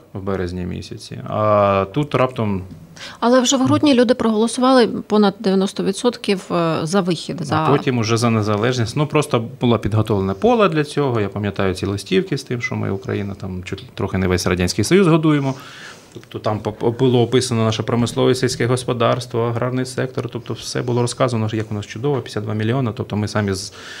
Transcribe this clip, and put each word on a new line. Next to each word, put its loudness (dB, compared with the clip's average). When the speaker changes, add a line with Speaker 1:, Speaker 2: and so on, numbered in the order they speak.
Speaker 1:
в -10
березні -4
місяці. -10
А 4
тут -2
раптом 0
Speaker 2:
Але 4
вже 2
в 2
грудні 4
люди 6
проголосували 4
понад 2
дев'яносто 0
відсотків, -2
е, 0
за 0
вихід, -2
Speaker 1:
А -6
Speaker 2:
за 0
Speaker 1:
потім 2
уже 2
за 2
незалежність. 0
Ну, 0
просто 0
було 4
підготовлене 0
поле 4
для 0
цього. 0
Я -2
пам'ятаю -2
ці -6
листівки -2
з -8
тим, -6
що -4
ми, -2
Україна, -4
там -8
чуть -10
трохи -4
не 2
весь 2
Радянський 0
Союз 4
годуємо. 2
Тобто -14
там -2
поп-, -2
було 4
описано 2
наше 0
промислове, 2
сільське 0
господарство, 0
аграрний -2
сектор, -4
тобто -8
все -8
було 0
розказано, 0
як -6
у -6
нас -6
чудово, -4
п'ятдесят -6
два -6
мільйона, 0
тобто -6
ми 0
самі 0
з-, -8